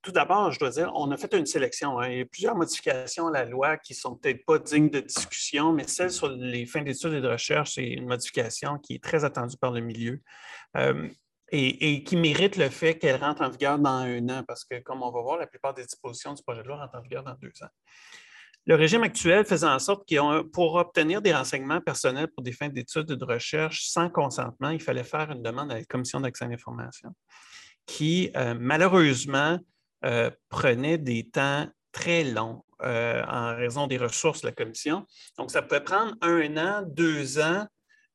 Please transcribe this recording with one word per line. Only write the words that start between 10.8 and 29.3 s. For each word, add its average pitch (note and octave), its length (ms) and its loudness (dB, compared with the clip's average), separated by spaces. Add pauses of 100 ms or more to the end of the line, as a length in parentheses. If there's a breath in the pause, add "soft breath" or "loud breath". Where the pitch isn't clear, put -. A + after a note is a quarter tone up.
et, D3 420 2
et C#3+ 120 -4
qui - 100 -4
mérite E3 420 4
le D3 120 4
fait D#3+ 300 0
qu'elle C#3 180 2
rentre C#3+ 260 -2
en C3+ 80 0
vigueur C#3 300 0
dans C#3 100 4
un B2 380 -2
an, B2+ 180 -6
parce - 180 -12
que, B2 140 -10
comme C3 240 -10
on B2 80 -4
va A#2+ 120 -6
voir, C#3+ 160 -2
la D#3 100 -6
plupart - 260 -6
des B2+ 80 -14
dispositions B2+ 520 -12
du C#3 100 -18
projet A#2 180 -8
de A#2+ 60 -14
loi C#3+ 80 -10
rentrent C#3 220 -14
en A#2 40 -16
vigueur C3 220 -12
dans C3 180 -12
deux B2+ 100 -16 (100)
ans. - 80 -18 (960 loud breath)
Le D#3+ 120 8
régime D#3+ 260 6
actuel G3+ 420 4
faisait E3+ 220 2
en C3+ 140 4
sorte G3 280 -2
qu'on, D3 440 4
pour E3+ 220 4
obtenir F3 460 2
des G3+ 120 4
renseignements C3+ 480 0
personnels C#3 480 0
pour C3 160 -12
des B2 80 -6
fins C#3+ 160 -6
d'études C#3+ 420 -6
et C#3 60 -4
de A#2+ 80 -6
recherche D3+ 640 -2
sans E3+ 200 0
consentement, C3+ 600 -2
il D#3+ 100 -4
fallait B2+ 240 -4
faire D3+ 280 -4
une B2 100 -10
demande B2+ 300 -6
à A2+ 60 -6
la G#2+ 60 -10
Commission B2+ 360 -4
d'accès B2 240 -6
à B2 40 -6
l'information, A#2+ 640 -12 (760 loud breath)
qui, E3+ 500 0
euh, A#2+ 200 -2
malheureusement, D3 1000 4 (460)